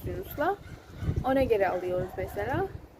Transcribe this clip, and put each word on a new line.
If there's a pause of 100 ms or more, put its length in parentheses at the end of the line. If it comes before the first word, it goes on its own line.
Yunus'la. (680)
Ona
göre
alıyoruz
mesela. (320)